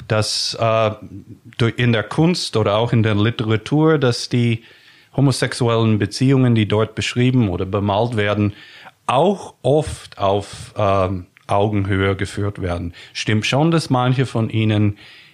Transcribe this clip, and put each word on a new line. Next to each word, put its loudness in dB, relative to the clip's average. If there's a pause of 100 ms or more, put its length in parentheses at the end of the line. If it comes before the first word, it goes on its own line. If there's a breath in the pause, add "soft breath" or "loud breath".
dass, -2
äh, 2 (680)
durch, 2
in 2
der 2
Kunst 0
oder 2
auch 0
in 4
der 2
Literatur, 0
dass 0
die 0 (520 loud breath)
homosexuellen 2
Beziehungen, 2
die 2
dort 0
beschrieben 0
oder -4
bemalt -2
werden, 0 (540 loud breath)
auch 0
oft -2
auf, -4
ähm, 0 (200)
Augenhöhe 0
geführt -6
werden. -6 (200 loud breath)
Stimmt -2
schon, 2
dass 0
manche 0
von -4
ihnen 0 (360 loud breath)